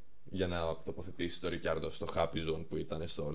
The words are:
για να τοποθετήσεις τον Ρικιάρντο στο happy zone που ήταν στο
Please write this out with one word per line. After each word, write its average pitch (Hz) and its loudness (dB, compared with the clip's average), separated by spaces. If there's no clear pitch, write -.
για 92 2
να 85 2
τοποθετήσεις 87 -2
τον 85 0
Ρικιάρντο 80 0
στο - -2
happy 82 4
zone 80 0
που 78 -2
ήταν 80 -2
στο 73 -2